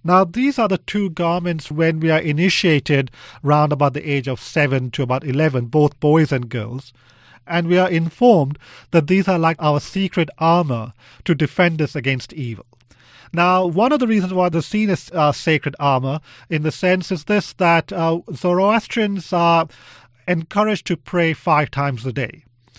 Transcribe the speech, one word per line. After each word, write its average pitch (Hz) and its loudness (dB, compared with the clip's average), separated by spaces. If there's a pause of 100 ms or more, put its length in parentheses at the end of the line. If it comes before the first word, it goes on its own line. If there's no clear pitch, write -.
Now, 180 2
these 254 -2
are 220 2
the 185 0
two 202 -4
garments 170 -4
when 160 0
we 160 2
are 160 4
initiated 151 0 (320)
round 147 2
about 143 0
the 143 -8
age 139 -2
of 127 -6
seven 131 -2
to 139 -4
about 127 -2
eleven, 135 0
both 147 2
boys 151 4
and 123 -4
girls. 120 -8 (520)
And 170 -2
we 175 4
are 185 4
informed 165 2 (340)
that 151 4
these 190 2
are 180 2
like 165 0
our 147 0
secret 180 -4
armor 156 0 (300)
to 165 2
defend 160 0
us - -4
against 131 -4
evil. 120 -10 (680)
Now, 180 2
one 202 2
of 285 2
the 247 0
reasons 196 0
why 180 2
the 165 -2
scene 214 -2
is, - -4
uh, 151 2
sacred 151 -2
armor, 139 -2 (280)
in 151 -2
the 156 -2
sense 185 0
is 160 -6
this, 208 -2
that, 170 2
uh, 165 -2 (120)
Zoroastrians 196 -2
are 170 2 (580)
encouraged 196 -2
to 170 -2
pray 165 -2
five 151 0
times 135 -4
a 123 -6
day. 120 -8 (340)